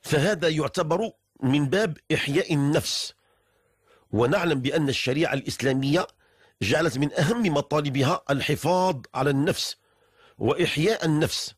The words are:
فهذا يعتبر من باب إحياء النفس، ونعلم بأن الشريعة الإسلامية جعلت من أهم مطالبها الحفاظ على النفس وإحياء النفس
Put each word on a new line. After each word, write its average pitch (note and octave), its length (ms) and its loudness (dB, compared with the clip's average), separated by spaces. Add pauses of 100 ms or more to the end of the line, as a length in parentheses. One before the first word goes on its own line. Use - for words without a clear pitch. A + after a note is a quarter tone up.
فهذا D#3+ 480 2
يعتبر D#3+ 640 -2 (320)
من C#3 260 4
باب F#3 280 0 (160)
إحياء D#3 400 0
النفس، C#3+ 600 0 (960)
ونعلم C#3+ 500 0
بأن C#3 280 0
الشريعة C3+ 440 -2
الإسلامية C3+ 720 -2 (540)
جعلت D3 360 0
من C#3+ 160 -2
أهم F#3 400 0
مطالبها C#3+ 760 0
الحفاظ D#3+ 720 0 (140)
على C3+ 140 0
النفس C#3+ 480 -2 (600)
وإحياء E3+ 680 0
النفس D#3 520 0